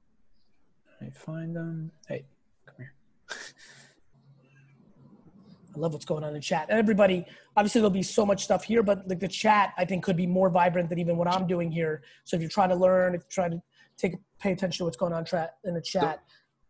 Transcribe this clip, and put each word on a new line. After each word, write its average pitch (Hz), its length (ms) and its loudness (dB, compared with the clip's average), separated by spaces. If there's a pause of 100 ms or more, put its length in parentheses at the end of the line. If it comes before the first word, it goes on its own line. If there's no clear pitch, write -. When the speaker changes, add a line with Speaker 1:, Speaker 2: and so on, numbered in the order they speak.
(880)
Speaker 1:
Let - 120 -20
me 135 100 -12
find 165 440 -10
them. 165 360 -8 (160)
Hey, 139 180 -10 (400)
come - 140 -20
here. 131 140 -16 (2750)
Speaker 2:
I 156 40 -10
love 165 140 -2
what's 147 120 -10
going 156 180 -4
on 151 60 -6
in 151 60 -8
the 147 60 -10
chat. 156 280 -2
And 214 80 2
everybody, 202 480 4 (320)
obviously 208 240 4
there'll 214 80 4
be 185 140 0
so 214 220 0
much 196 180 0
stuff 185 200 0
here, 226 200 2
but, 196 240 0
like, 185 120 -4
the 190 80 -4
chat, 208 480 2
I 180 100 -2
think, 180 180 -4
could 190 120 0
be 175 120 0
more 185 220 4
vibrant 175 400 2
than 170 100 -4
even 170 180 0
what 170 100 0
I'm 185 200 0
doing 170 240 -2
here. 160 320 -4 (220)
So - 100 -6
if 165 60 0
you're 165 80 -6
trying 185 200 2
to 180 60 2
learn, 185 400 4
if 170 60 -4
you're - 80 -20
trying 175 220 -2
to 170 120 -8 (340)
take, 175 180 -4 (220)
pay 202 140 -2
attention 180 280 -4
to 180 60 -4
what's 165 120 -6
going 170 160 -2
on 165 120 -4
tra-, 165 240 -4 (140)
in 180 100 -6
the 165 80 -6
chat. 170 420 -4 (460)